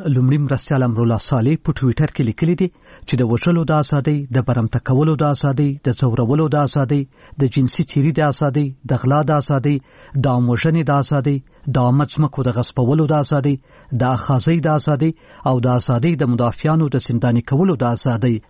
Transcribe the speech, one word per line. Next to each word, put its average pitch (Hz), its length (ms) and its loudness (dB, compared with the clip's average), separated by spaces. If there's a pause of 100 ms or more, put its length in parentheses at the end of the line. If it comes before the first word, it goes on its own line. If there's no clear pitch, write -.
(140)
لومړي 127 320 2
مرستیال 135 400 -2
امرالله 117 400 0
صالح 135 280 2 (120)
په 160 120 0
ټویټر 135 360 0
کې 151 140 -2
لیکلي 160 320 0
دي 185 60 2 (420)
چې - 120 -2
د - 100 2
وژلو 170 400 2
د - 20 2 (100)
ازادۍ، 147 360 0 (160)
د 165 40 2 (100)
برمته 117 300 0 (100)
کولو 151 340 2
د - 20 2 (100)
ازادۍ، 139 360 0 (160)
د - 20 2 (120)
ځورولو 131 540 0
د - 20 0 (100)
ازادۍ، 139 360 0 (380)
د 131 140 0
جنسي 135 360 0
تیري 147 280 0
د - 20 0 (120)
ازادۍ، 143 340 -2 (240)
د 123 120 0
غلا 139 260 2
د 160 120 0
ازادۍ، 143 360 0 (460)
د 139 100 2
عام 123 180 2
وژنې 160 400 0
د - 20 2 (100)
ازادۍ، 143 360 0 (360)
د - 20 0 (100)
عامه 139 280 2
ځمکو 143 320 -2
د 120 100 -2
غصبولو 135 560 0
د - 20 2 (100)
ازادۍ، 143 320 0 (440)
د - 20 2 (140)
اخاذۍ 143 500 0
د - 20 2 (120)
ازادۍ 151 320 0 (360)
او 131 60 2 (100)
د 127 40 2 (100)
ازادۍ 127 380 0
د 127 160 0
مدافعانو 143 600 0
د - 20 0 (100)
زنداني 120 360 0 (100)
کولو 170 240 2
د 123 80 -2 (120)
ازادۍ 117 400 0 (140)